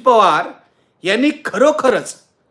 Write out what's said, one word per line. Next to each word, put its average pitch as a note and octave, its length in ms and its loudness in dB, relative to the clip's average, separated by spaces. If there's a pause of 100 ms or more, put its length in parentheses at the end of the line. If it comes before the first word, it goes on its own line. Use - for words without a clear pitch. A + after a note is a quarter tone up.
पवार F#3+ 420 2 (560)
यांनी A#3 260 0 (160)
खरोखरच B3 720 0 (360)